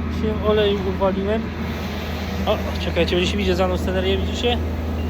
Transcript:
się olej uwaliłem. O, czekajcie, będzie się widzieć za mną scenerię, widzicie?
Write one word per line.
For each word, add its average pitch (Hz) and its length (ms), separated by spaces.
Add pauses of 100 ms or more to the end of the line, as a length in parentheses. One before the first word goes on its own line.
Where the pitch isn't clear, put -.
(220)
się 214 260
olej 208 280 (200)
uwaliłem. 196 460 (1040)
O, 208 100 (280)
czekajcie, 175 320
będzie 185 140
się 190 60
widzieć 185 200
za 185 100
mną 185 120
scenerię, 190 380
widzicie? 214 420 (520)